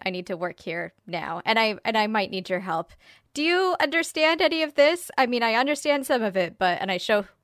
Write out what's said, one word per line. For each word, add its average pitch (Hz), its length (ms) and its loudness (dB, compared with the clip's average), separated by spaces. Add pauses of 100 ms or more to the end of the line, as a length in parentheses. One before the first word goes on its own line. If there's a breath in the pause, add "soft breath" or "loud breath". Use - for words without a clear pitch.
I 190 40 0
need 180 160 -8
to 185 100 -6
work 170 240 -8
here 165 320 -8 (140)
now, 170 380 -8
and 220 140 2
I, 220 260 0
and 226 120 -2
I 214 100 2
might 214 240 -2
need 185 180 -8
your 180 120 -2
help. 180 320 -6 (420 soft breath)
Do 285 80 -4
you 359 380 2
understand 320 600 0
any 320 220 2
of 294 120 -4
this? 311 420 4
I 262 100 2
mean, 240 160 0
I 226 120 2
understand 285 520 0
some 254 160 2
of 196 140 -2
it, 175 220 -2
but, 180 220 2
and 190 100 -4
I 180 80 -2
show, 208 220 2 (240)